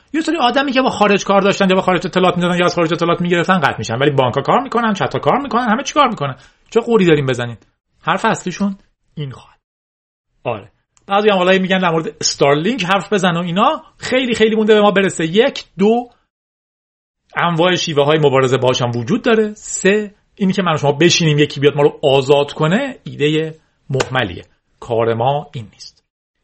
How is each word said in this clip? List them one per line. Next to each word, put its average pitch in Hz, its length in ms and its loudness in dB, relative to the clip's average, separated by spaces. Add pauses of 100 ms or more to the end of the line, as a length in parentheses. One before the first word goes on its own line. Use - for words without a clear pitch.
(140)
یه 311 80 -2
سری 320 160 -2
آدمی 269 340 0
که 254 100 0
با 262 80 0
خارج 202 340 0
کار 196 180 2
داشتن 190 280 2
یا 185 60 4
با 190 60 0
خارج 180 240 0
اطلاعات 180 300 0
می‌دادن 175 220 -2
یا 175 80 2
از 170 100 -2
خارج 170 180 0
اطلاعات 170 280 0
می‌گرفتن 175 380 0
قطع 131 180 0
می‌شن، 113 180 -6
ولی 143 160 2
بانک‌ها 131 300 0
کار 165 180 2
می‌کنن، 226 340 -2
چت‌ها 135 260 -4
کار 165 180 0
می‌کنن، 247 320 -2
همه 254 140 -2
چی - 100 -12
کار 294 140 2
می‌کنن. 143 280 -6 (340)
چه 208 100 0
قوری 220 260 2
داریم 147 200 4
بزنین؟ 120 320 -4 (440)
حرف 185 240 -2
اصلیشون 196 500 -2 (400)
این 143 160 -10
خواهد. - 280 -20 (840)
آره. 107 280 -8 (360)
بعضی 208 220 2
هم 196 80 4
حالا 185 220 4
می‌گن 190 180 0
در 180 140 0
مورد 160 160 -2 (140)
استارلینک 165 640 0
حرف 190 280 -2
بزن 175 240 0
و 170 40 -4
اینا، 208 420 -2 (140)
خیلی 247 360 -2
خیلی 220 220 2
مونده 214 180 4
به 214 80 4
ما 208 100 4
برسه. 185 340 0
یک، 226 380 0 (140)
دو، 226 320 2 (1300)
انواع 170 400 2
شیوه‌های 151 420 2
مبارزه 131 400 2
باهاش 127 240 0
هم 120 140 -2
وجود 120 260 -2
داره. 220 320 0
سه، 208 580 -4 (240)
اینی 190 180 0
که 196 100 -4
من 170 100 0
و 147 40 -2
شما 143 140 0
بشینیم 156 460 2
یکی 147 220 0
بیاد 135 160 2
ما 147 80 0
رو 151 200 0
آزاد 139 480 2
کنه، 214 520 -2
ایده 156 520 -4 (340)
مهملیه. 127 540 -4 (360)
کار 113 340 -2
ما 135 400 -2
این 107 200 -14
نیست. - 300 -20 (400)